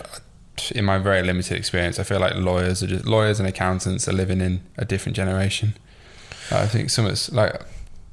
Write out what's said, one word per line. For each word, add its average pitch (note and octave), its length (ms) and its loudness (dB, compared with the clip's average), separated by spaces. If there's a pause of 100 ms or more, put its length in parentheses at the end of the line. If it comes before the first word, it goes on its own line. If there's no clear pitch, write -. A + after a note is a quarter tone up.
uh, - 140 -16 (560)
in G#2 100 0
my G2 140 4
very F#2+ 240 4
limited F2+ 340 0
experience, F2 440 0
I - 20 -2
feel G2 160 0
like F#2 160 2
lawyers F2+ 480 2
are F#2 60 -2
just, F#2 180 -2
lawyers G#2+ 320 4
and G2 100 0
accountants F#2 600 -2
are F#2+ 40 0
living F#2+ 280 2
in F2+ 220 0 (140)
a - 80 -4
different - 300 -2
generation. F#2+ 600 0 (760)
I G2+ 160 2
think G#2+ 240 0
some, A2 160 2
it's F#2 240 -2
like, - 320 2 (500)